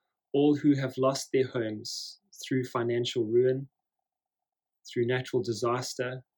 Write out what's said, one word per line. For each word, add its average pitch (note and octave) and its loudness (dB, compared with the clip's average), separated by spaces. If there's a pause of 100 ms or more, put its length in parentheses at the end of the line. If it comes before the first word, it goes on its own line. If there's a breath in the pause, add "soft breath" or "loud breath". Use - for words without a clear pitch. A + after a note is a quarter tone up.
(320)
all D3 6
who C#3+ 4
have C3 -4
lost C3 0
their C3 4
homes A2 -6 (280)
through C3 -2
financial A#2+ -2
ruin, B2+ 2 (1200)
through A#2+ 0
natural B2+ -2
disaster, B2 -4 (160)